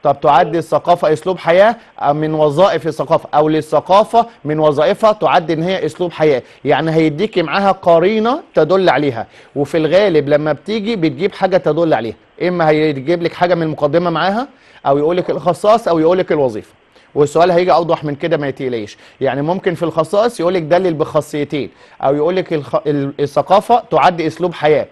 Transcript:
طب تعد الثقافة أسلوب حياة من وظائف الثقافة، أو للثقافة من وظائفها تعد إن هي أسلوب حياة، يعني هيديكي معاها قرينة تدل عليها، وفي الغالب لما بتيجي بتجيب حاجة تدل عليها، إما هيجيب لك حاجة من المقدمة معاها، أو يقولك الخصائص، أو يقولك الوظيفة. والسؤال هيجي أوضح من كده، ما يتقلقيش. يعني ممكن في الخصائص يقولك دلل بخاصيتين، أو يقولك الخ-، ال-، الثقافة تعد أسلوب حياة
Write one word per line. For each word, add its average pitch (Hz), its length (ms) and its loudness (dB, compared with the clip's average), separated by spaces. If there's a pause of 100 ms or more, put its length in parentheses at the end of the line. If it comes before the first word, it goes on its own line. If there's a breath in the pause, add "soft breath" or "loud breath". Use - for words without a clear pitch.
طب 143 180 0
تعد 160 360 2
الثقافة 160 560 0
أسلوب 175 260 -4
حياة 196 380 2 (360 loud breath)
من 156 220 -2
وظائف 156 520 2
الثقافة، 151 480 -2
أو 151 140 4
للثقافة 185 760 2 (180 loud breath)
من 151 140 -4
وظائفها 156 540 2
تعد 165 380 0
إن 160 120 -2
هي 180 240 -4
أسلوب 170 260 -6
حياة، 151 300 0 (220 loud breath)
يعني 143 260 0
هيديكي 160 520 0
معاها 190 300 0
قرينة 214 720 2 (120)
تدل 175 340 2
عليها، 135 380 -2 (300 loud breath)
وفي 143 200 -4
الغالب 156 520 2
لما 151 240 0
بتيجي 214 440 -4
بتجيب 160 380 -2
حاجة 190 220 0
تدل 160 380 0
عليها، 113 220 -6 (260)
إما 175 260 0
هيجيب 156 540 0
لك 165 100 -4
حاجة 180 220 0
من 170 80 -2
المقدمة 156 480 -2
معاها، 190 380 -2 (380 soft breath)
أو 139 120 2
يقولك 170 320 -2
الخصائص، 180 580 0
أو 170 100 0
يقولك 175 340 2
الوظيفة. 127 420 -2 (400 soft breath)
والسؤال 160 360 2
هيجي 180 220 2
أوضح 160 320 0
من 147 100 -6
كده، 160 220 -2
ما 147 120 -4
يتقلقيش. 123 500 -8 (220 loud breath)
يعني 131 220 -2
ممكن 175 320 -2
في 160 80 -6
الخصائص 202 580 -2
يقولك 175 220 0
دلل 175 320 0
بخاصيتين، 147 760 -4 (300 soft breath)
أو 139 140 0
يقولك 170 380 -2
الخ-، 151 340 -4
ال-، 143 340 -2
الثقافة 185 680 0
تعد 165 300 2
أسلوب 165 340 -4
حياة 151 380 0